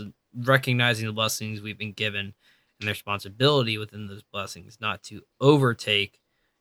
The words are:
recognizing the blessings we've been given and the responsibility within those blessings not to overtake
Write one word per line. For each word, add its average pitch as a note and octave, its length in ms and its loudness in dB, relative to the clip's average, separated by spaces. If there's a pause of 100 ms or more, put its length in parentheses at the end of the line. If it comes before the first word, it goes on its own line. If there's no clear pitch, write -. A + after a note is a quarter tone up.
(360)
recognizing B2 680 2
the G#2+ 80 -4
blessings G#2+ 480 -4
we've G#2 160 -10
been G#2+ 140 -8
given G2+ 340 -6
and G2 80 -14 (460)
the G#2 80 -6
responsibility A2 920 0
within G#2 280 -10
those G2 160 -14
blessings G2 600 -12
not G#2+ 220 -4
to G#2 180 -16 (180)
overtake A#2 800 4 (400)